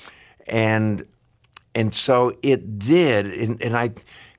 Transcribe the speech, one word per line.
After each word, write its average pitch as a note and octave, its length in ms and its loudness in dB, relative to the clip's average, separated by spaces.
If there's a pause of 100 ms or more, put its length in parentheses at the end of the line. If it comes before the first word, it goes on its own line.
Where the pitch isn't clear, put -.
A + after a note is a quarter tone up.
(480)
And, A2 580 0 (720)
and A2 180 -2
so B2 480 2
it G#2+ 380 -2
did, B2 460 2
and, A2+ 360 -6
and A#2+ 140 -2
I, A#2 160 -2 (460)